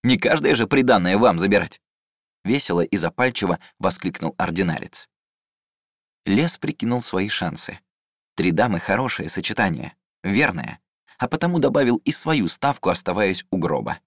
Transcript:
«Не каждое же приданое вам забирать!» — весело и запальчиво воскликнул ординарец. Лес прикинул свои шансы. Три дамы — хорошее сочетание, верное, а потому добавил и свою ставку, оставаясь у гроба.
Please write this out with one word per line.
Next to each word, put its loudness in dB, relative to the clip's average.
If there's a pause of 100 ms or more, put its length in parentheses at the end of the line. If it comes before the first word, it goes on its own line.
«Не 4
каждое 2
же 0
приданое 4
вам 4
забирать!» — 0 (640)
весело 0
и -2
запальчиво 0 (220)
воскликнул -4
ординарец. -4 (1160)
Лес 0
прикинул -4
свои -2
шансы. -6 (560)
Три 2
дамы — 2
хорошее -2
сочетание, -2 (260)
верное, -2 (400)
а -2
потому 0
добавил 4
и -2
свою 0
ставку, -2
оставаясь 0
у -2
гроба. -2